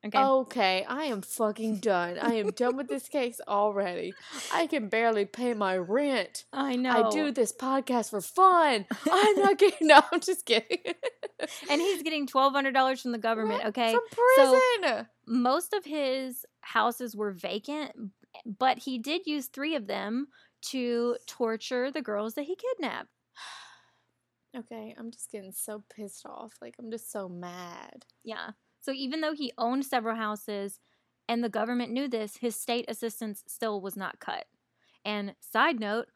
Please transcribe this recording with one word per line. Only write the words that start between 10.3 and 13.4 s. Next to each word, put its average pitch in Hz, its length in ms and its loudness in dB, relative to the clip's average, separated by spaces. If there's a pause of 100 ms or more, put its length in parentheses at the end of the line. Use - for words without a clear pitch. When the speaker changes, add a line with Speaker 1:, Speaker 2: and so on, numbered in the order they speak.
Speaker 2:
kidding. 226 420 0
<laughs> 349 60 -4 (760)
Speaker 1:
And 294 120 2
he's 359 200 0
getting 302 240 -2
twelve 269 280 4
hundred 269 200 0
dollars 262 280 2
from 247 100 -4
the 233 60 -4
government, 220 420 0